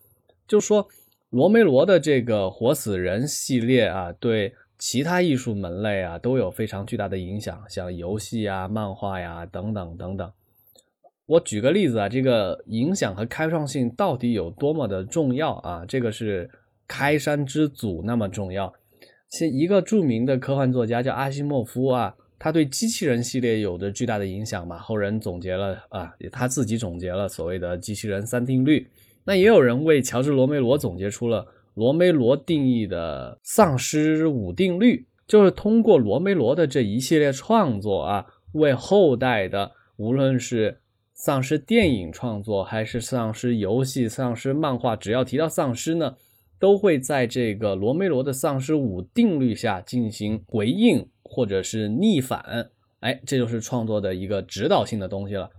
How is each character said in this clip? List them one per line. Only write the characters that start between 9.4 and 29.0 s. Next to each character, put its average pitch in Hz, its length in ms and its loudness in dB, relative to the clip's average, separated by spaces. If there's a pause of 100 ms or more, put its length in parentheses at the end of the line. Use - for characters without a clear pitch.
等 104 280 -8
等 87 240 -8
等 92 180 -8
等。 90 160 -8 (920)
我 160 160 4
举 107 180 -6
个 127 120 2
例 185 180 2
子 113 100 0
啊， 101 80 0
这 123 140 -2
个 113 460 2
影 123 280 0
响 113 180 -2
和 104 120 -4
开 160 240 -4
创 151 180 -2
性 131 220 -2
到 160 260 0
底 120 160 0
有 90 200 -2
多 147 220 -2
么 143 140 -2
的 95 160 -4
重 127 320 0
要 139 200 -2
啊？ 85 300 -10
这 131 140 -4
个 117 100 0
是 101 400 -4 (380)
开 143 320 0
山 147 260 -2
之 151 220 0
祖 98 380 -6
那 120 100 -2
么 104 140 0
重 95 240 -8
要。 95 200 -6 (540)
现-， 160 260 -2
一 151 140 2
个 196 140 4
著 214 200 2
名 120 240 2
的 131 120 2
科 135 180 -2
幻 131 160 2
作 123 160 0
家 120 160 -2
叫 131 100 -2
阿 139 160 -4
西 143 140 -6
莫 143 180 -2
夫 127 260 -2
啊， 120 280 0 (240)
他 156 140 -2
对 160 120 4
机 139 220 -2
器 226 180 -4
人 120 160 2
系 120 200 -4
列 113 180 2
有 92 180 -2
着 98 140 -4
巨 123 140 -4
大 110 120 -2
的 101 80 -2
影 98 200 -6
响 92 200 -8
嘛， 85 120 -10
后 - 180 -6
人 104 240 0
总 90 220 -6
结 92 160 -4
了 98 200 -4 (120)
啊， 92 300 -10
也， - 100 -14
他 - 180 -4
自 131 180 -2
己 113 120 -2
总 90 200 -6
结 87 140 -8
了 98 160 -4
所 82 180 -8
谓 90 140 -6
的 87 180 -4
机 107 160 -10
器 107 140 -8
人 101 180 -4
三 123 200 -2
定 131 180 2
律。 143 240 2 (380)